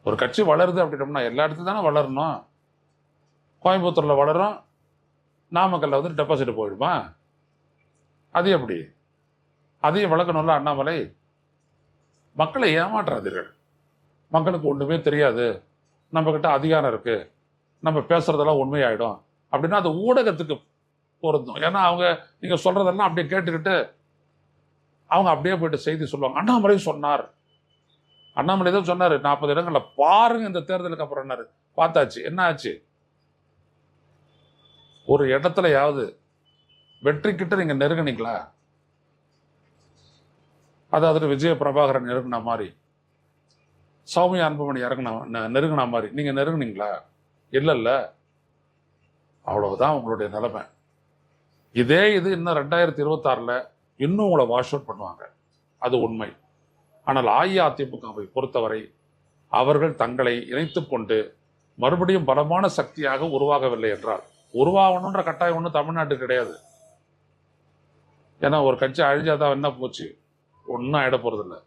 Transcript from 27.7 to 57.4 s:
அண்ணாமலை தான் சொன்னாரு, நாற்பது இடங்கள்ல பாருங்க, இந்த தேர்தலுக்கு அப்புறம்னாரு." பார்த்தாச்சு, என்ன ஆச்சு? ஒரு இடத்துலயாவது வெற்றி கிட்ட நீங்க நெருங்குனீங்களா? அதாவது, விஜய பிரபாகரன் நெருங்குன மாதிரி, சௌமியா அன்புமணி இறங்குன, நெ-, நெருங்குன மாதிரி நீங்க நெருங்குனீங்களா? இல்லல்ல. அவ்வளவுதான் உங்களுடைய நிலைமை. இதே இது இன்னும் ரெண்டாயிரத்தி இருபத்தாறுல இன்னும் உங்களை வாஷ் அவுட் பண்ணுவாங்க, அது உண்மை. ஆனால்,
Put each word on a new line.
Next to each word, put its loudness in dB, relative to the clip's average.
அண்ணாமலை 0
தான் 0
சொன்னாரு, 2
நாற்பது 0
இடங்கள்ல 0
பாருங்க, 4
இந்த -
தேர்தலுக்கு -6
அப்புறம்னாரு." -8
பார்த்தாச்சு, 2
என்ன -2
ஆச்சு? -2
ஒரு 4
இடத்துலயாவது 2
வெற்றி 0
கிட்ட 0
நீங்க 0
நெருங்குனீங்களா? -4
அதாவது, 2
விஜய 0
பிரபாகரன் 2
நெருங்குன -4
மாதிரி, -6
சௌமியா 2
அன்புமணி -4
இறங்குன, -4
நெ-, -8
நெருங்குன 2
மாதிரி -4
நீங்க -2
நெருங்குனீங்களா? -4
இல்லல்ல. 0
அவ்வளவுதான் 0
உங்களுடைய -6
நிலைமை. -6
இதே 4
இது 0
இன்னும் -2
ரெண்டாயிரத்தி 0
இருபத்தாறுல -2
இன்னும் 0
உங்களை 4
வாஷ் -2
அவுட் -8
பண்ணுவாங்க, -14
அது 0
உண்மை. -6
ஆனால், 2